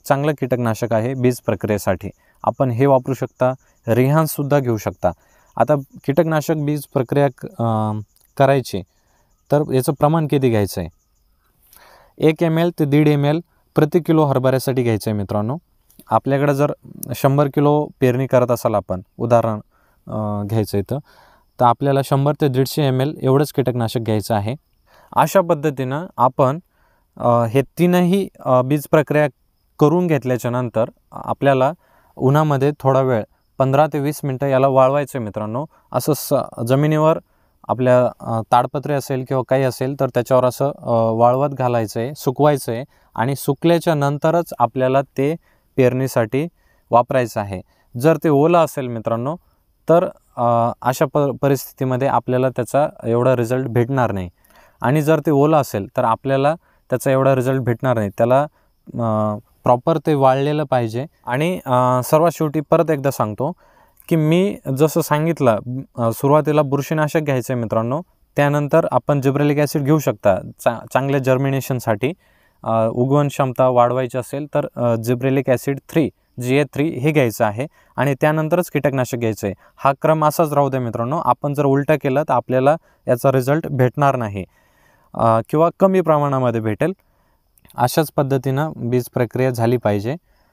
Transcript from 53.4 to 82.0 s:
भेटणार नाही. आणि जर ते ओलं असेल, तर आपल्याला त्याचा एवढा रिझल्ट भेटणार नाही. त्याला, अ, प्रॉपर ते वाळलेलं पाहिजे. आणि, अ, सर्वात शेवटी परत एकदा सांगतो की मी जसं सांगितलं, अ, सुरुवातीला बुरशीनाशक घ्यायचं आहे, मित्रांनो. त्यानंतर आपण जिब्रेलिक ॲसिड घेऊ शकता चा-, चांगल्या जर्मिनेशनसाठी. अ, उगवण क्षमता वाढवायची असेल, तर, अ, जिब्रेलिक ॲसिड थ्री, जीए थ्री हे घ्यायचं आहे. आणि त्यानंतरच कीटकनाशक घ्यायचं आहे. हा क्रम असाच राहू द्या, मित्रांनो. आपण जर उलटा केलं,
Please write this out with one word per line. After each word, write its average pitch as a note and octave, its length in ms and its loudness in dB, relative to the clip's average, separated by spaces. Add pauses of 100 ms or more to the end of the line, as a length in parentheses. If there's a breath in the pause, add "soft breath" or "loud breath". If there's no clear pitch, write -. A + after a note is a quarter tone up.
भेटणार A#2+ 440 0
नाही. F#2 180 -6 (520 soft breath)
आणि C#3 200 0
जर D3+ 180 2
ते D#3 120 -2
ओलं D3+ 260 4
असेल, G#2+ 300 -2 (100)
तर B2 60 0
आपल्याला C3+ 520 0 (340)
त्याचा C3 220 -2
एवढा C3+ 240 2
रिझल्ट C3 260 -2
भेटणार A#2+ 360 -2
नाही. G#2 200 -2
त्याला, B2 260 2 (500)
अ, A2 440 -2 (260)
प्रॉपर B2 340 2
ते D#3 160 0
वाळलेलं C#3 500 2
पाहिजे. B2 420 -2 (200)
आणि, D#3 400 -2
अ, B2+ 380 2
सर्वात D#3 300 2
शेवटी D#3 280 -4
परत D#3+ 300 0
एकदा C#3 200 -2
सांगतो A#2+ 400 -4 (580 soft breath)
की E3+ 60 0
मी E3 420 2 (200)
जसं D#3 240 2
सांगितलं, D3 580 0 (380)
अ, A#2 140 0
सुरुवातीला D3 500 2
बुरशीनाशक D3 580 -2
घ्यायचं C3+ 340 -2
आहे, B2 80 -2
मित्रांनो. A#2 400 0 (340)
त्यानंतर D3 560 2
आपण C#3+ 300 2
जिब्रेलिक C#3+ 380 2
ॲसिड D3 220 0
घेऊ D3 180 2
शकता G#2+ 360 0
चा-, - 580 -4
चांगल्या C#3 260 0
जर्मिनेशनसाठी. C3 920 0 (500)
अ, A2+ 280 0
उगवण C#3+ 360 0
क्षमता C3 420 0
वाढवायची B2 480 2
असेल, C#3 280 -8 (100)
तर, C#3+ 200 -2
अ, A#2+ 200 0
जिब्रेलिक B2+ 540 -2
ॲसिड C3+ 300 -2 (100)
थ्री, D3 200 0 (320)
जीए C3 220 2
थ्री D3 260 -4
हे D3 220 -2
घ्यायचं B2 340 2
आहे. G#2+ 220 -4 (280 soft breath)
आणि C3+ 260 0
त्यानंतरच D#3 480 0
कीटकनाशक C3+ 480 -2
घ्यायचं A2 300 -2
आहे. F#2+ 60 -4 (240 soft breath)
हा C#3 240 0
क्रम D#3 240 2
असाच D3+ 280 0
राहू C#3+ 160 2
द्या, C3 100 -2
मित्रांनो. A#2+ 380 -4
आपण C#3+ 360 -2
जर C#3+ 120 0
उलटा C#3 300 2
केलं, C#3+ 280 -2